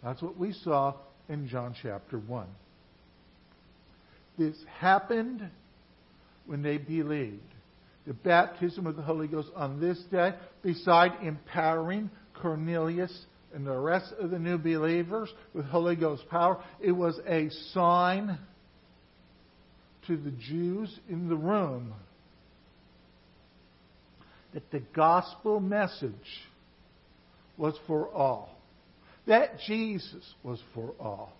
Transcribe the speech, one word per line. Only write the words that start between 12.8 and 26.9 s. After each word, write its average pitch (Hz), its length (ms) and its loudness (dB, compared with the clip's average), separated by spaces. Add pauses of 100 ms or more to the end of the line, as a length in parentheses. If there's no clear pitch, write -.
and 139 100 -8
the 135 120 -2
rest 170 420 0
of 180 100 -2
the 175 100 -2
new 170 180 0
believers 165 720 0 (240)
with 156 100 -4
Holy 170 320 2
Ghost 156 340 0
power, 175 320 4 (200)
it 185 100 4
was 175 340 2
a 160 240 2 (220)
sign 180 680 4 (1700)
to 170 100 0
the 143 140 -6
Jews 170 640 -4 (140)
in 175 220 -4
the 165 80 2
room 151 560 -2 (2500)
that 151 160 -10
the 143 120 -6 (120)
gospel 180 680 4
message 190 500 -2 (1500)